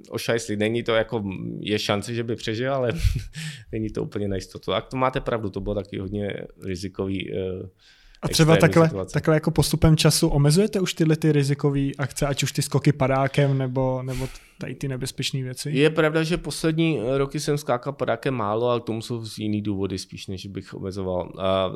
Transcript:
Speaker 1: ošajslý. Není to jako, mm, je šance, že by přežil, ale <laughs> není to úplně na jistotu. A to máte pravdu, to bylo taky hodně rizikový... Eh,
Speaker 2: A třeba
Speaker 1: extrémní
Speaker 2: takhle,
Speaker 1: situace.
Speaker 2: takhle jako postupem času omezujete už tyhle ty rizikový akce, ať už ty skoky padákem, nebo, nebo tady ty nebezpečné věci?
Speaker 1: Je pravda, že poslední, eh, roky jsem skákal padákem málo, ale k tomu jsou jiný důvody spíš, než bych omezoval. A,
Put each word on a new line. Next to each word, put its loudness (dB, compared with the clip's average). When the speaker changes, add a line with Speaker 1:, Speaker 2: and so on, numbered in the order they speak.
Speaker 1:
ošajslý. -2
Není 0
to 2
jako, 0
mm, -6
je 0
šance, -2
že -2
by -2
přežil, -4
ale 0
<laughs> -2
není -4
to -4
úplně -6
na -2
jistotu. -6
A 0
to -10
máte 0
pravdu, -2
to -6
bylo -4
taky -6
hodně -4
rizikový... -4
Eh, -4
Speaker 2:
A -4
třeba 4
Speaker 1:
extrémní 6
Speaker 2:
takhle, 6
Speaker 1:
situace. -4
Speaker 2:
takhle 2
jako 2
postupem 4
času 4
omezujete 4
už -2
tyhle 4
ty 2
rizikový 2
akce, -2
ať -2
už -2
ty -2
skoky 2
padákem, 2
nebo, 0
nebo -6
tady -10
ty -6
nebezpečné -4
věci? -6
Speaker 1:
Je 6
pravda, 2
že 0
poslední, 0
eh, 0
roky -2
jsem 0
skákal -2
padákem -2
málo, 0
ale 2
k -18
tomu -4
jsou -6
jiný -2
důvody -2
spíš, -12
než -10
bych -12
omezoval. -4
A, 2